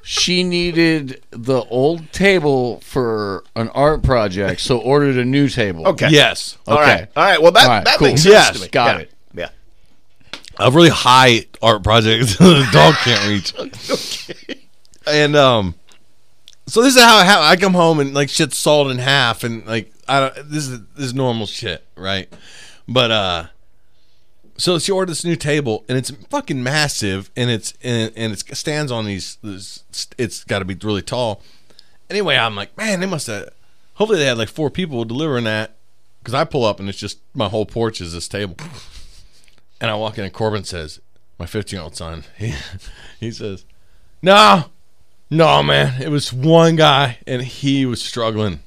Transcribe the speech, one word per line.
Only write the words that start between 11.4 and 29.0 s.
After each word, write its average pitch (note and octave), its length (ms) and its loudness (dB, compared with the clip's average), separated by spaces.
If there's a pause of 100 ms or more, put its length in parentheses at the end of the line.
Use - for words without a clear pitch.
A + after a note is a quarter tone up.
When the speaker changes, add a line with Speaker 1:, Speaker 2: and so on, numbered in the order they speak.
Speaker 3:
art A2 200 2
project A2 560 2
<laughs> - 0 -
the D3 320 6
dog D#3 260 6
can't G#2+ 320 0
reach. G#2 260 -4
Speaker 2:
<laughs> - 60 -14 (840)
Okay. - 160 -14 (460)
Speaker 3:
And, D3 280 2
um, A#2+ 400 4 (920)
so A3 160 0
this C4 120 4
is B3+ 80 6
how A#3 180 8
it F3+ 40 6
hap-, F#3+ 160 4
I D#3+ 160 4
come F#3 160 0
home E3 260 4
and, C#3 140 -2
like, C#3 160 0
shit's - 300 -4
sawed D3 320 2
in B2+ 80 -6
half, B2+ 440 0
and, A#2 240 -8
like, A2 240 -6 (160)
I C#3 140 0
don't, C3+ 140 -2 (160)
this D3 180 -8
is, B2 100 -12 (160)
this C#3+ 120 -8
is B2 80 -8
normal A#2+ 320 -2
shit, F#2+ 360 -10 (140)
right? F#2+ 340 -8 (560)
But, A#2+ 240 0
uh, F#2 340 -2 (1120)
so F3 200 -2
she G3 140 -4
ordered F#3 200 -4
this D3 120 -10
new E3+ 100 -2
table, C#3+ 540 -4
and B2+ 80 -4
it's C3 140 -6 (180)
fucking E3+ 340 -6
massive, B2 720 -4
and B2 160 -2
it's, A2 220 -6 (100)
and, A#2 320 -4
and A2+ 200 -8
it - 200 -14
stands D3+ 380 -6
on A2+ 140 -6